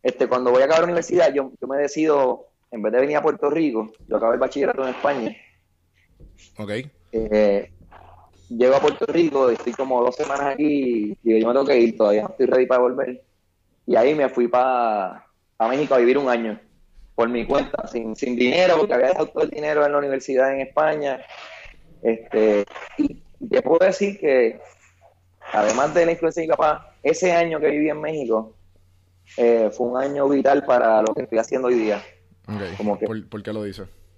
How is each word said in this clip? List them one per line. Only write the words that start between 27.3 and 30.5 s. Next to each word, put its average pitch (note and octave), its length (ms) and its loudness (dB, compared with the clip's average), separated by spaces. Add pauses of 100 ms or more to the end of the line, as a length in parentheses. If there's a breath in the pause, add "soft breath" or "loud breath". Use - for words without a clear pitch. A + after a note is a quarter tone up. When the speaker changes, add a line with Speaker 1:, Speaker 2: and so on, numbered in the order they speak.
Speaker 1:
año E3+ 280 0
que D#3 100 2
viví D3+ 200 0
en D3+ 100 -6
México, B2+ 560 -4 (800)
eh, A#2 360 4
fue B2 160 -4
un B2 100 -4
año C#3+ 300 -2
vital C#3 360 2